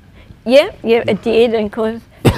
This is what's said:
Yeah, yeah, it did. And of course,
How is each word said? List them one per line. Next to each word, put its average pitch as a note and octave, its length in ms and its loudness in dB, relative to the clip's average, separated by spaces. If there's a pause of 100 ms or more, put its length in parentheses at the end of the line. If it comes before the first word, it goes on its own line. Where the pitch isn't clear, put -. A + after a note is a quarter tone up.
(460)
Yeah, C#4+ 240 4 (120)
yeah, A3+ 240 0
it G#3+ 160 -2
did. A3+ 320 0
And G#3+ 120 -2
of G3+ 60 -12
course, A3+ 280 -6 (380)